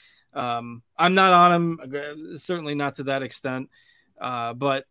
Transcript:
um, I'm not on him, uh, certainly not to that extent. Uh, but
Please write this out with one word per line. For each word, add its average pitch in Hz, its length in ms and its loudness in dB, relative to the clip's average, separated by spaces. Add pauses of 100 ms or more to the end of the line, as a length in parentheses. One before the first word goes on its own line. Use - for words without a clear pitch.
(340)
um, 120 480 -6 (160)
I'm 175 160 4
not 190 200 6
on 175 200 8
him, 170 260 0 (160)
uh, 151 420 -10
certainly 160 360 -6
not 143 220 -4
to 147 80 -10
that 135 180 -4
extent. 131 480 -8 (500)
Uh, 120 340 -6
but 135 380 -2